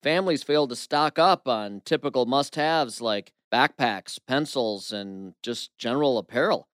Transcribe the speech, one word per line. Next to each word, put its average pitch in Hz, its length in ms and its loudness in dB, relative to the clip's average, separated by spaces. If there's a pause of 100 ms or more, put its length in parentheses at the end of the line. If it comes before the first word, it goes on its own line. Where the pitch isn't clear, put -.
families 170 400 2
failed 147 300 2
to 120 40 -8
stock 147 440 0
up 175 280 4
on 104 380 -4
typical 131 400 0
must-haves 143 760 0
like 110 320 -2 (220)
backpacks, 120 720 0
pencils, 127 680 -2
and 98 520 -10
just - 340 -10
general 131 400 0
apparel. 120 580 -2